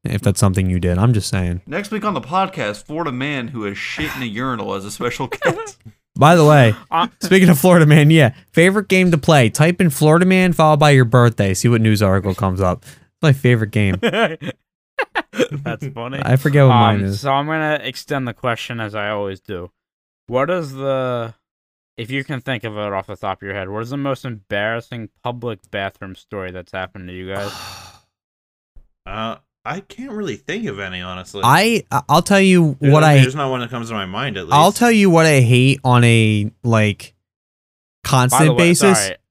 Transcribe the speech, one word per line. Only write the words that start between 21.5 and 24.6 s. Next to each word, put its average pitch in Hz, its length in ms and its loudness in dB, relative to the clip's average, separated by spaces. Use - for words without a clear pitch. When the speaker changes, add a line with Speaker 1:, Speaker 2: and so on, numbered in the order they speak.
Speaker 3:
if 113 140 -12
you 135 120 -6
can 131 180 -10
think 127 220 -8
of 110 140 -10
it 104 160 -6
off 98 140 -8
the 101 80 -14
top 95 260 -10
of 101 40 -18
your 98 80 -10
head, 95 160 -10
what 104 140 -10
is 117 60 -12
the 139 80 -10
most 139 280 -8
embarrassing 110 840 -8